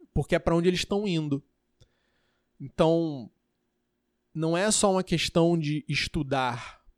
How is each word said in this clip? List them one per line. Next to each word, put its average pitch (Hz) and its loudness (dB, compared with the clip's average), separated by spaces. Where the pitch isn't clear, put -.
porque 160 0
é 165 2
pra 170 0
onde 170 2
eles 180 2
estão 208 -2
indo. 151 -2
Então, 160 0
não 160 -2
é 202 0
só 208 2
uma 185 0
questão 170 2
de 151 -4
estudar, 135 -4